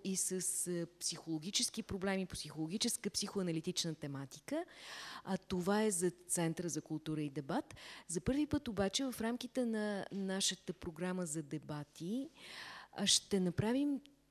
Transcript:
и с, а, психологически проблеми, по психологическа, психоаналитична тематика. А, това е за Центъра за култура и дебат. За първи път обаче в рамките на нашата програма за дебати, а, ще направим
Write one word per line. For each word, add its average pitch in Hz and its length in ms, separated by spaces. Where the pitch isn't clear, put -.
и 190 120
с, - 160
а, 170 200
психологически 165 840
проблеми, 190 440
по - 80
психологическа, 160 760
психоаналитична 170 840
тематика. 147 680
А, 190 120
това 190 460
е 214 80
за 180 200
Центъра 170 580
за 151 120
култура 156 420
и 147 80
дебат. 151 440
За 175 120
първи 285 260
път 294 220
обаче 196 360
в 247 160
рамките 240 460
на 214 460
нашата 190 600
програма 180 540
за 156 160
дебати, 151 880
а, 202 140
ще - 340
направим 240 600